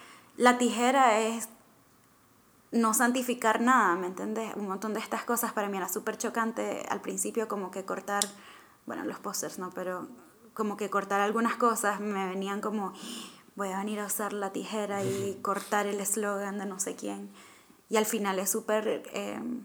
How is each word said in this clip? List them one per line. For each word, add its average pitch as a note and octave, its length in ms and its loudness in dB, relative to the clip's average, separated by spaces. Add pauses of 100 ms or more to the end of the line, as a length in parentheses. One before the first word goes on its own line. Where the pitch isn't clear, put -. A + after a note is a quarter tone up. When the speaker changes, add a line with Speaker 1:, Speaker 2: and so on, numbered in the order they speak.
(360)
Speaker 1:
la B3 220 8
tijera A#3+ 600 6
es A3+ 280 0 (1200)
no A3 240 4
santificar A#3+ 640 2
nada, A#3 340 6
¿me F#3 120 -2
entendés? G#3 480 -4
Un G#3 120 -6
montón G3 280 -4
de A3 40 -2
estas A3 260 -4
cosas A#3 280 0
para G3+ 160 0
mí G3 80 -2
era F3+ 100 -4
súper G3+ 300 -4
chocante A3 720 -2
al G#3 120 -2
principio, G#3 460 -4
como G3+ 220 -4
que F#3+ 160 -8
cortar, F#3+ 380 -2 (640)
bueno, - 180 -6
los - 140 -4
pósters, - 400 -6
¿no? F#3 120 -6
Pero F3+ 360 -6 (480)
como G#3+ 200 -2
que G#3 140 -4
cortar G3 320 2
algunas A3 340 2
cosas G#3+ 440 2
me G3+ 280 -2
venían G3 340 -4
como, G3+ 320 -2 (600)
"Voy G3 140 -4
a F#3+ 80 -2
venir G#3 220 -4
a G#3 80 -4
usar G3+ 260 -2
la G3 180 -2
tijera G3+ 520 -2
y G3 360 -2
Speaker 2:
<laughs> - 40 -18
Speaker 1:
cortar G3+ 420 2
el G3+ 140 -2
eslogan G3+ 580 -2
de G3 80 -4
no F#3+ 140 -8
sé F#3 160 -2
quién". G3+ 360 -8 (580)
Y A3 80 4
al G#3+ 100 6
final G3+ 320 0
es G3+ 100 0
súper, G#3+ 540 0 (100)
em, G#3 520 -6